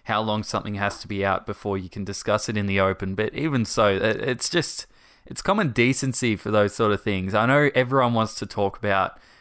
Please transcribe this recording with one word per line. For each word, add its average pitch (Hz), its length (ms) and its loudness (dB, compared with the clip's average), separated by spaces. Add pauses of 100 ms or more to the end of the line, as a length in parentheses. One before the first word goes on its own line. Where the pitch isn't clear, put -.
how 107 160 -2
long 107 240 -2
something 104 300 -6
has 101 260 -4
to - 80 -16
be 98 160 -2
out 95 220 0
before 101 300 -4
you 92 120 -6
can 98 160 -8
discuss 104 440 -2
it 110 80 -2
in 101 100 -2
the 98 120 0
open. 95 360 0
But 107 200 -2
even 139 300 0
so, 107 240 4
it, 98 140 2 (180)
it's 120 300 -2
just, - 360 -2 (400)
it's - 160 -12
common 196 280 0
decency 120 640 2
for 107 140 -6
those 104 240 4
sort 107 180 2
of 98 100 -2
things. 95 320 -2
I 110 120 2
know 143 280 4
everyone 127 400 2
wants 110 220 0
to 104 100 -8
talk 98 320 -2
about 98 400 0 (220)